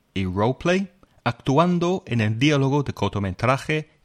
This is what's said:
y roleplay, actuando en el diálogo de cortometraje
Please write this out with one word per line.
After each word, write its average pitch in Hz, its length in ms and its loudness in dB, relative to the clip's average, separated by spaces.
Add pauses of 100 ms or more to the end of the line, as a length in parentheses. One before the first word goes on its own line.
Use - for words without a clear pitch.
(160)
y 95 100 -2
roleplay, 131 680 -2 (320)
actuando 175 800 0
en 117 140 0
el 110 180 0
diálogo 139 460 2
de 101 80 -6
cortometraje 117 1000 -2 (140)